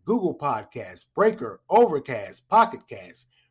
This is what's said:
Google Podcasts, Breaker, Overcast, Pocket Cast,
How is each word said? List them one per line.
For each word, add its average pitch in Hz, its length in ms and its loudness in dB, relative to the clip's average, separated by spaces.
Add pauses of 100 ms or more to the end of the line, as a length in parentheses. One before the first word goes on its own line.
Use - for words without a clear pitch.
Google 185 340 -2
Podcasts, 107 760 -8
Breaker, 170 560 -2
Overcast, 143 800 0
Pocket 220 400 2
Cast, - 380 -20 (240)